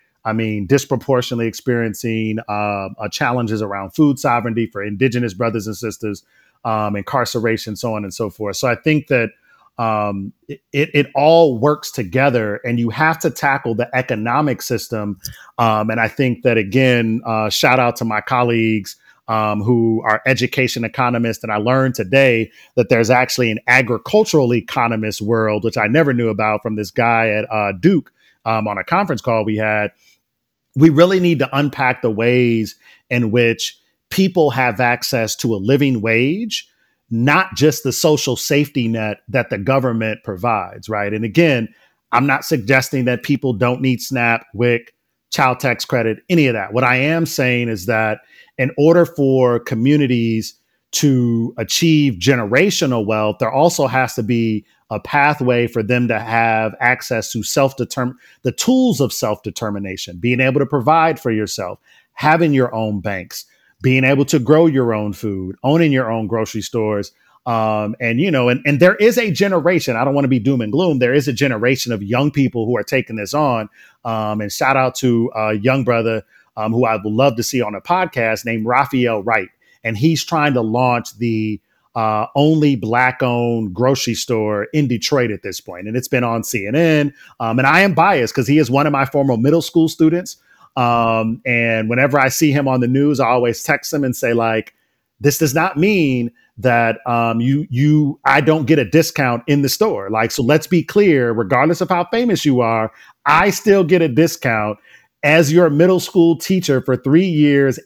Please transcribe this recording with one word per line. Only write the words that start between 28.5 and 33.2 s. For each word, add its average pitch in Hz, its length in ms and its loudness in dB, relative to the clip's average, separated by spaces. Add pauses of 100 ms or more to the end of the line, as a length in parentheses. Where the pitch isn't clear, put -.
on 101 80 -6
a 95 80 -6
conference 165 380 -2
call 113 220 0
we 107 120 -2
had. 107 360 0 (840)
We 156 140 8
really 180 300 4
need 175 180 2
to 131 180 -4
unpack 131 460 -2
the 120 80 0
ways 117 640 0 (320)
in 123 220 0